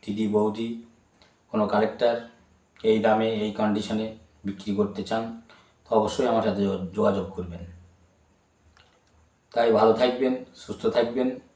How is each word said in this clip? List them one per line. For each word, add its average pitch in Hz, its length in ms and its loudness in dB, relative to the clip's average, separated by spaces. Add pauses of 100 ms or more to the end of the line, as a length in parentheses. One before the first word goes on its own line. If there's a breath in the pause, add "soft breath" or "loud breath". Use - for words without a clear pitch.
দিদি, 104 320 -4
বৌদি, 107 360 0 (800 soft breath)
কোনো 107 220 0
কালেক্টর 110 440 2 (640)
এই 110 240 4
দামে, 110 240 4 (140)
এই 107 160 -2
কন্ডিশনে 107 480 0 (400)
বিক্রি 98 320 -8
করতে - 300 -2
চান, 113 140 -2 (640 soft breath)
তো - 40 -20 (100)
অবশ্যই 110 340 0
আমার 113 140 2
সাথে 101 200 0
যোগ-, 92 300 -4
যোগাযোগ 98 300 0 (100)
করবেন। 85 260 -10 (1900)
তাই 117 140 2 (100)
ভালো 110 220 6
থাকবেন, 127 320 2 (300)
সুস্থ - 200 -12 (140)
থাকবেন। 120 320 0 (280)